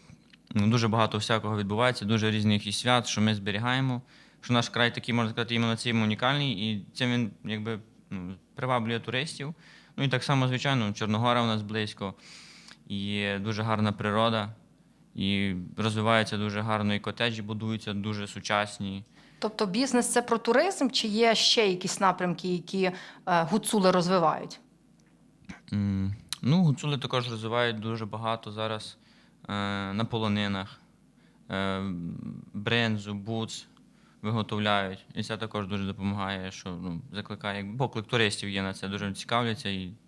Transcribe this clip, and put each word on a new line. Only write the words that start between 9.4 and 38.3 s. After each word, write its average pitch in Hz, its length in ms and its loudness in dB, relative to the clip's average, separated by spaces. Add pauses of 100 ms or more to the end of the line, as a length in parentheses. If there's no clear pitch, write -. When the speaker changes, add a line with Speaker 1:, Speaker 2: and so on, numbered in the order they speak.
Speaker 1:
Ну, 135 60 0
і 139 40 2
так 127 160 2
само, 135 240 4
звичайно, 127 460 0
Чорногора 117 500 2
у - 40 2
нас 110 140 0
близько, 104 520 -4 (720)
і 101 420 -4 (100)
дуже 107 240 -2
гарна 107 280 2
природа, 107 580 0 (640)
і 98 380 0 (240)
розвивається 110 600 2
дуже 104 240 -2
гарно, 107 320 0
і 101 60 0
котеджі 110 420 -4
будуються 110 520 -6
дуже 101 340 -4
сучасні. 101 760 -4 (360)
Speaker 2:
Тобто 214 260 -2
бізнес — 240 480 2
це 240 80 4
про 233 160 0
туризм, 277 520 2
чи - 180 -2
є 220 280 4
ще 214 340 4
якісь 180 300 -2
напрямки, 180 480 2
які, 180 360 -2
е, 180 100 2 (320)
гуцули 185 640 4
розвивають? 175 680 2 (1120)
Speaker 1:
М, 101 420 0 (260)
ну, 175 220 6
гуцули 147 340 2
також 123 340 -2
розвивають 113 480 0
дуже 113 260 -4
багато 110 460 -4
зараз, 110 460 -6 (520)
е, 101 40 -4 (400)
на 110 120 0
полонинах, 104 760 -2 (720)
е, 95 300 -2 (720)
бринзу, 107 600 0
буц 110 520 -6 (560)
виготовляють. 104 840 0 (100)
І 107 80 -4
це 107 140 -4
також 104 300 -4
дуже 98 180 -2
допомагає, 98 640 -2
що, - 180 -12
ну, 87 320 -6 (120)
закликає, 101 440 -8
якби 101 200 -8
поклик 117 300 -4
туристів 104 420 0